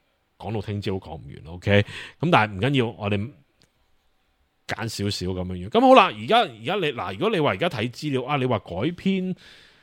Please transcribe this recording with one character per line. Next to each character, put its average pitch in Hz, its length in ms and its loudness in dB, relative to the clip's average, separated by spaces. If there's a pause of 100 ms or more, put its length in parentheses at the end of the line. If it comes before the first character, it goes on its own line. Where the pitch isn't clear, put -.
(380)
講 101 160 -8
到 107 80 -4
聽 101 180 -6
朝 98 120 -4
都 95 80 -4
講 80 160 -14
唔 - 100 -14
完， 73 280 -16
OK？ 101 280 6 (380)
噉 131 100 0
但 110 180 4
係 107 40 -14
唔 95 80 -8
緊 135 180 2
要， 117 80 4
我 104 240 -6
哋 104 200 -2 (1400)
揀 110 200 -6
少 101 220 -4
少 90 220 -6
噉 90 120 -4
樣 90 220 -8
樣。 - 20 -10
噉 208 120 0
好 262 140 8
啦， 220 100 10 (120)
而 107 100 -10
家， 208 120 4
而 117 260 -2
家 160 120 -2
你， 156 160 -2
嗱， 98 220 -6
如 98 40 -8
果 185 120 0
你 220 100 0
話 139 100 2
而 98 60 0
家 165 120 0
睇 123 220 -4
資 143 220 -8
料 127 120 -2
啊， 143 120 -2
你 127 100 0
話 120 140 0
改 - 140 -14
編， 180 600 -2 (480)